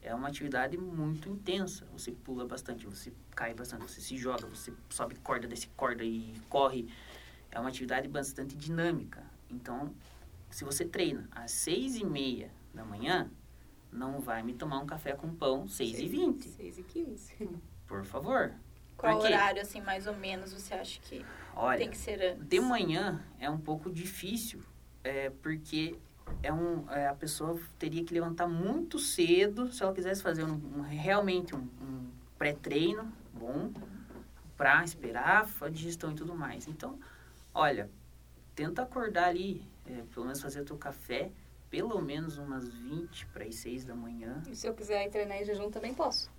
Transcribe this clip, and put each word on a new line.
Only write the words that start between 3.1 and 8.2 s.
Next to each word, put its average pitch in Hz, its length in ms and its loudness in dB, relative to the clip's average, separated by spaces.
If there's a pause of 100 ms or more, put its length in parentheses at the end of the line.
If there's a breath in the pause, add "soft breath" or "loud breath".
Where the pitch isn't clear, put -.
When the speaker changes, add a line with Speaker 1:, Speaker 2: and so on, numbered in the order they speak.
Speaker 1:
cai 117 200 -2
bastante, 120 340 -8
você - 140 -12
se 131 160 -6
joga, 123 280 0
você - 240 -10 (200)
sobe - 260 -2
corda, 120 320 0
desce 120 280 -6
corda 120 280 0
e 113 300 0 (160)
corre. 135 380 6 (600 loud breath)
É 117 80 -4
uma 123 120 0
atividade 131 360 0
bastante 143 480 -4